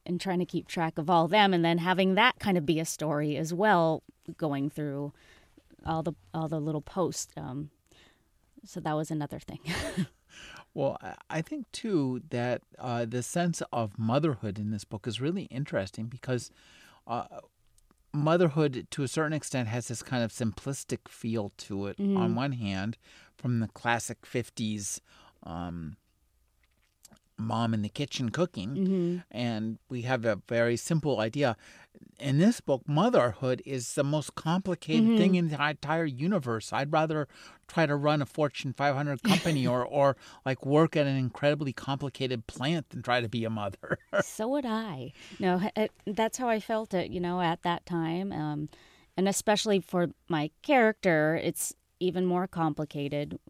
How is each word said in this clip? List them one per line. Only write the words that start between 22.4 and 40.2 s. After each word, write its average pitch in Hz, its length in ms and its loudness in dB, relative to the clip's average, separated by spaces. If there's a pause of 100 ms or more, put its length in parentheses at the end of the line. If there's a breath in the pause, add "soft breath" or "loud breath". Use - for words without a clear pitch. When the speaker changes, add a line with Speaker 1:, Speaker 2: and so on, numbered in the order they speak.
Speaker 2:
hand, 104 440 -4 (380 soft breath)
from 120 240 0
the 107 80 0
classic - 580 -2
fifties, 107 760 -4 (420 soft breath)
um, 85 540 -8 (1400)
mom 113 360 0
in 107 80 0
the 104 80 -2
kitchen 135 400 -4
cooking, 123 460 -2
Speaker 1:
Mm-hmm. 180 420 0 (140)
Speaker 2:
and 113 480 -4 (100)
we 123 140 -6
have 123 220 0
a 104 220 2
very 117 300 2
simple 147 420 0
idea. 117 380 0 (600 loud breath)
In 139 180 2
this 208 240 6
book, 135 260 0
motherhood 143 760 2
is 131 300 -6
the 147 80 2
most 143 320 -2
complicated 175 680 0
Speaker 1:
Mm-hmm. 226 140 6
Speaker 2:
thing 190 180 6
in 170 140 4
the 143 200 -2
entire 156 360 0
universe. 131 640 -2
I'd 139 220 -2
rather 156 340 2 (400 loud breath)
try 165 200 2
to 147 80 2
run 147 260 4
a 135 60 -2
Fortune 143 460 -2
five 139 220 2
hundred 143 280 -2
company 165 440 4
Speaker 1:
<laughs> 123 60 2
Speaker 2:
or, 123 100 2
or, 139 340 4 (280 loud breath)